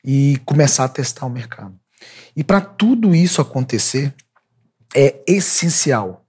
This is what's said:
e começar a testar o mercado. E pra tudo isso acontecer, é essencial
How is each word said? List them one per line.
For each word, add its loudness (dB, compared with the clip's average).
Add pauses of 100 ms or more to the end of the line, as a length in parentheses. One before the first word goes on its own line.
e 2
começar 2
a -4
testar -8
o -8
mercado. -14 (600)
E -6
pra 0
tudo 0
isso 2
acontecer, -2 (800)
é 2
essencial 0